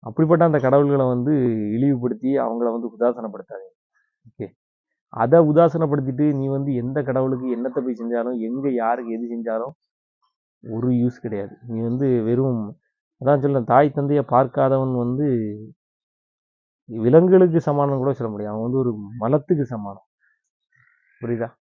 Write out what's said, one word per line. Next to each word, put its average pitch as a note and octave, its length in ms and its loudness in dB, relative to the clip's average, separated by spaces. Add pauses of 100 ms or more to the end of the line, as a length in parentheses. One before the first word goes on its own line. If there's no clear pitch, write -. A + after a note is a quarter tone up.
அப்படிப்பட்ட D#3+ 420 2
அந்த D3+ 140 4
கடவுள்களை C#3 480 4
வந்து B2 260 0 (360)
இழிவுபடுத்தி B2 680 0
அவங்கள A#2 340 0
வந்து A#2 180 -4
உதாசனப்படுத்தாதீங்க. G#2+ 840 -4 (520)
ஓகே, A2 220 -12 (680)
அதை B2 300 4
உதாசனப்படுத்திட்டு D3 920 2
நீ C3+ 140 -2
வந்து C#3 280 -2
எந்த B2+ 260 -4
கடவுளுக்கு C3 480 -2
என்னத்தை B2 320 -4
போய் B2 180 -4
செஞ்சாலும், A#2 420 -4
எங்க B2 300 -4
யாருக்கு A#2 440 -2
எது A#2 120 -6
செஞ்சாலும் A#2 460 -6 (920)
ஒரு A#2 300 -4
யூஸ் B2 300 0
கிடையாது. G2+ 300 -6 (120)
நீ A#2 160 -8
வந்து B2+ 280 -2 (140)
வெறும், A#2+ 380 0 (600)
அதான் C3+ 200 2
சொல்றேன், C3+ 300 0
தாய் C#3 240 4
தந்தையை C#3+ 320 0
பார்க்காதவன் C3 680 0
வந்து B2+ 320 -2 (1600)
விலங்குகளுக்கு E3 720 6
சமானம் C#3+ 420 0
கூட C#3 100 0
சொல்ல A#2 180 -6
முடியாது, G#2 220 -8
அவன் A2 140 -6
வந்து C3 160 0
ஒரு B2 100 -2 (240)
மலத்துக்கு C#3+ 500 0
சமானம். G2+ 400 -12 (1120)
புரியுதா? A#2 300 -6 (120)